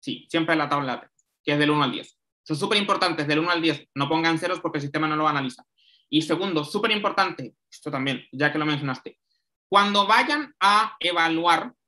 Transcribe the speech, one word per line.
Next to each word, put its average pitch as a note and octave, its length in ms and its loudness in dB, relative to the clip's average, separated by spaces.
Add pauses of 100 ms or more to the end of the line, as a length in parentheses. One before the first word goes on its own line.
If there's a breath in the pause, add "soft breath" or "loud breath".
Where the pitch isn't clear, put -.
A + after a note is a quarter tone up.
Sí, - 300 -10
siempre E3 260 2
la D3 120 0
tabla C#3+ 240 0
de A#2 60 -6
Atenas, - 280 -20 (180)
que D3 80 0
es D3 60 2
del D3 120 4
uno D3+ 120 4
al B2 100 0
diez. - 240 -10 (260)
Son D#3 140 -4
súper G3+ 220 0
importantes, F#3 480 0
del D3+ 140 2
uno E3+ 100 0
al F3 100 0
diez. D#3+ 340 -2
No C#3+ 140 -2
pongan D#3+ 300 2
ceros F3 220 -4
porque D#3 180 -4
el C#3+ 40 -4
sistema D3 240 -4
no D#3 100 -2
lo D#3 80 0
va D3+ 60 4
a - 20 0
analizar. C3+ 340 -6 (420 soft breath)
Y D3+ 140 2
segundo, D#3+ 420 -2
súper G#3+ 280 -2
importante, F#3+ 640 -2 (140)
esto - 200 -12
también, C3+ 420 -4
ya D3 180 0
que D3+ 80 -4
lo D#3 60 -2
mencionaste, C#3+ 540 -6 (500)
cuando G3+ 380 2
vayan C#4 520 0
a G#3 420 2
evaluar E3 760 2 (140)